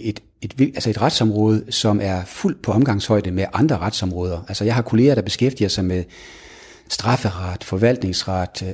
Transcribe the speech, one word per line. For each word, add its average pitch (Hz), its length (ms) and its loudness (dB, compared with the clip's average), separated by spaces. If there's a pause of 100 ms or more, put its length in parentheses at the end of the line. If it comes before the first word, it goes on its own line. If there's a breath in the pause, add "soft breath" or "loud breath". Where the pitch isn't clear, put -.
et, 104 100 -8 (220)
et - 180 -8
vil-, 139 160 4
altså - 140 -2
et 104 120 -2
retsområde, 110 680 2
som 104 340 0
er 92 220 -2
fuldt - 360 -4
på 117 100 -2
omgangshøjde 104 600 2
med 92 220 0
andre 139 240 2
retsområder. 90 680 -4
Altså, 104 160 -6
jeg 117 120 2
har 120 60 2
kolleger, 120 340 4
der 110 60 2
beskæftiger 104 480 0
sig 92 160 -2
med 92 180 -2 (880 loud breath)
strafferet, 92 720 -2
forvaltningsret, 95 1000 0
øh, 92 100 -6